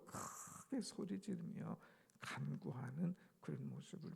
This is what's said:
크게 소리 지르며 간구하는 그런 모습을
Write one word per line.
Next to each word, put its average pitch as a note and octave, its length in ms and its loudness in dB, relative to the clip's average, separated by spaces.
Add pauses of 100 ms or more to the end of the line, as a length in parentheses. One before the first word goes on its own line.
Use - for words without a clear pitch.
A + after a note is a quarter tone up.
크게 - 760 -2
소리 F#3+ 400 0
지르며 - 560 0 (440)
간구하는 C#3 920 2 (260)
그런 C#3+ 280 0
모습을 C#3 480 -4